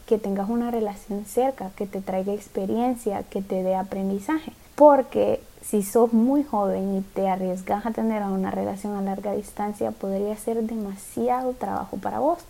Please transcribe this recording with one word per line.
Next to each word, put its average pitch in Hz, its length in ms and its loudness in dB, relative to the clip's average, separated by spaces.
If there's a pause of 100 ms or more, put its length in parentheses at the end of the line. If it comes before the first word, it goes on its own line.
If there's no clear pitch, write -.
que 220 120 4
tengas 196 320 -2
una 240 220 0
relación 208 540 -4
cerca, 247 500 0
que 208 100 -4
te 196 140 -8
traiga 190 320 -2
experiencia, 208 920 -2
que - 180 -6
te 190 220 -2
dé 185 120 2
aprendizaje. 196 800 -2 (220)
Porque 254 680 6 (200)
si 208 220 0
sos 226 300 4
muy 262 300 6
joven 196 540 0
y 190 40 -2
te 196 260 -2
arriesgas 185 580 -2
a 233 60 -2
tener 220 320 0
una 190 280 0
relación 196 440 -4
a 202 60 -4
larga 196 320 -2
distancia, 208 580 -4
podría 202 460 -4
ser 226 260 -2
demasiado 226 880 -2
trabajo 196 460 -6
para 202 220 -4
vos. 320 200 2 (100)